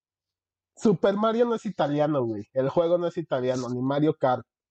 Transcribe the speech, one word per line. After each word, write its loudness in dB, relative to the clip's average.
Super 2
Mario 2
no -2
es -6
italiano, 0
güey. -6
El 0
juego 2
no -2
es -6
italiano, -4
ni -4
Mario 0
Kart, 0